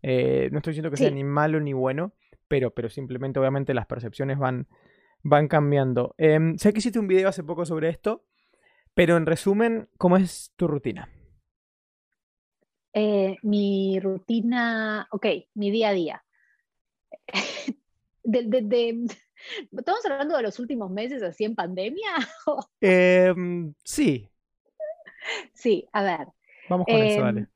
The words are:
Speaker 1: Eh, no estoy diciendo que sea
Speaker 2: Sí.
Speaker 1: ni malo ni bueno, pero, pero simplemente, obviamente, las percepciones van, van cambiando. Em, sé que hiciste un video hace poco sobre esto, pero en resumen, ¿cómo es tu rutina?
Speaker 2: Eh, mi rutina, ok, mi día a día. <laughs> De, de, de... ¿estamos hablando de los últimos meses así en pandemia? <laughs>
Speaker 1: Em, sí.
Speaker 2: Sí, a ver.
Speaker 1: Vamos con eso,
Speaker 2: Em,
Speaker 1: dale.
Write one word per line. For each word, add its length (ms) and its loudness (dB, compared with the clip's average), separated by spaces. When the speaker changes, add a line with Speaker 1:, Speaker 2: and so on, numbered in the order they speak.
Speaker 1:
Eh, 500 0
no 60 -4
estoy 140 -6
diciendo 180 -6
que 80 -6
sea 120 4
Speaker 2:
Sí. 60 -4
Speaker 1:
ni 80 -6
malo 360 0
ni 140 -4
bueno, 400 -4
pero, 240 0
pero 180 -6
simplemente, 500 -6
obviamente, 360 0
las 100 -4
percepciones 540 -6
van, 260 -2
van 260 4
cambiando. 680 2
Em, 400 4
sé 160 4
que 60 0
hiciste 180 -4
un 100 -2
video 220 4
hace 140 -6
poco 220 -4
sobre 240 -2
esto, 360 -6
pero 220 6
en 100 2
resumen, 640 0
¿cómo 180 6
es 380 -2
tu 120 0
rutina? 420 -4
Speaker 2:
Eh, 500 2
mi 560 2
rutina, 1120 -2
ok, 140 -6
mi 180 -2
día 180 2
a 40 2
día. 300 -4
<laughs> 560 -8
De, 220 0
de, 160 0
de... 440 -2
¿estamos 300 -2
hablando 320 -2
de 60 0
los 160 -6
últimos 320 -6
meses 320 -6
así 220 -4
en 100 -4
pandemia? 540 -6
<laughs> 240 -4
Speaker 1:
Em, 920 4
sí. 460 -2
Speaker 2:
Sí, 400 0
a 100 0
ver. 240 -4
Speaker 1:
Vamos 160 0
con 100 4
eso, 240 4
Speaker 2:
Em, 60 2
Speaker 1:
dale. 300 -2